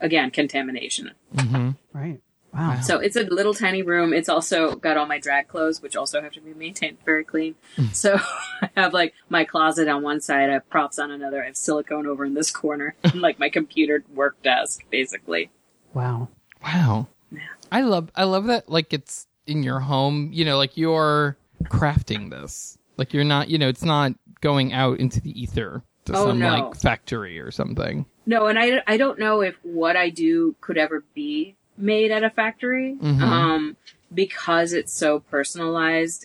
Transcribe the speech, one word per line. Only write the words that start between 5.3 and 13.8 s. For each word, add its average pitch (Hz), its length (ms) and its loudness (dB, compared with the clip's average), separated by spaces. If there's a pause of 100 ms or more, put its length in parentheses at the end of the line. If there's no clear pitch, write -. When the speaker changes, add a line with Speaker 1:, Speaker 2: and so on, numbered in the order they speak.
Speaker 1:
clothes, 160 320 -2
which 139 160 -8
also 139 240 -4
have 151 140 -14
to 156 80 -20
be 156 100 -20
maintained 160 540 -10
very 156 180 2
clean. 160 300 -2 (240)
Speaker 2:
Mm. 113 160 0
Speaker 1:
So 202 260 2 (220)
<laughs> - 200 -10
I 196 140 -4
have, 190 160 2
like, 175 220 0 (160)
my 165 140 4
closet 160 440 2
on 143 140 0
one 147 180 -2
side, 139 300 2
I 139 40 2
have 135 140 -2
props 151 300 -2
on 147 120 -4
another, 139 320 -8
I 123 40 -8
have 135 100 -12
silicone 151 500 -2
over 139 160 -4
in 139 120 -2
this 156 160 0
corner, 147 480 -4
<laughs> - 40 -20
and, 180 200 2
like, 160 160 2
my 143 100 0
computer 151 560 0 (100)